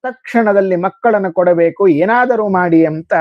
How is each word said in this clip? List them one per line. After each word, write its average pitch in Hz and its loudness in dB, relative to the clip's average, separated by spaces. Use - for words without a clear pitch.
ತಕ್ಷಣದಲ್ಲಿ 208 -2
ಮಕ್ಕಳನ್ನು 190 -2
ಕೊಡಬೇಕು, 175 0
ಏನಾದರೂ 214 0
ಮಾಡಿ 175 2
ಅಂತ 160 -6